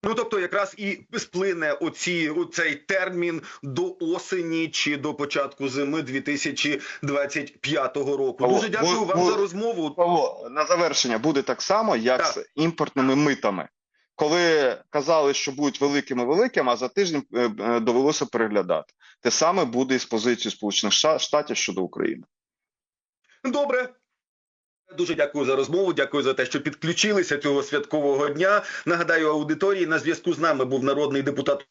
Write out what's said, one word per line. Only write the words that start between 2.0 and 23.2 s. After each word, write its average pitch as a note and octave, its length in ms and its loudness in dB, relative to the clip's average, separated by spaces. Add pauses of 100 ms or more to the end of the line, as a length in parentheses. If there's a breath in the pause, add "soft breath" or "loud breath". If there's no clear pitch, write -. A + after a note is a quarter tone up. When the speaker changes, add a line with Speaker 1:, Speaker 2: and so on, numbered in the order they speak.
Speaker 1:
оцей D#3+ 460 -2
термін F3 680 -4 (220 loud breath)
до E3+ 360 -4
осені E3 680 -4
чи D3 300 -2
до C#3+ 160 -6
початку C#3+ 560 -4
зими C#3+ 320 -2
дві C3 200 -4
тисячі D3 600 -2 (200 loud breath)
двадцять C#3+ 600 -4
п'ятого C#3 560 -2
року. C3 200 0
Speaker 2:
Павло, B2 180 4
Speaker 1:
Дуже D#3+ 140 2
дякую F3 300 2
Speaker 2:
бу-, G#3+ 60 0
Speaker 1:
вам F3 140 2
Speaker 2:
бу-, F3+ 120 6
Speaker 1:
за G#3+ 60 2
розмову. G3 540 -2
Speaker 2:
Павло, E3 600 0
на D3+ 140 0
завершення D3 520 2
буде C#3 240 2
так C3 200 -2
само, G#3 340 2
як A#2 220 2
Speaker 1:
Так. D#3+ 100 2
Speaker 2:
з - 180 -4 (100)
імпортними C#3 600 0
митами. B2 540 0 (460)
Коли D3+ 600 2 (120)
казали, D3 440 2
що - 180 -4
будуть C#3 300 -2
великими-великими, C#3 920 2
а A#2+ 40 4
за A#2+ 120 -4
тиждень, E3 360 0 (100)
е, A#2+ 260 2
е, A#2 200 2
довелося C3 460 2
переглядати. G#2 680 -2 (280 soft breath)
Те A#2 100 2
саме E3 340 2
буде B2+ 300 0
і B2 40 2
з - 60 -10
позицією A2+ 460 0
Сполучених G2+ 420 -2
Ша-, D3+ 260 2
Штатів - 380 0
щодо F#2+ 240 -4
України. - 420 -4 (1200 soft breath)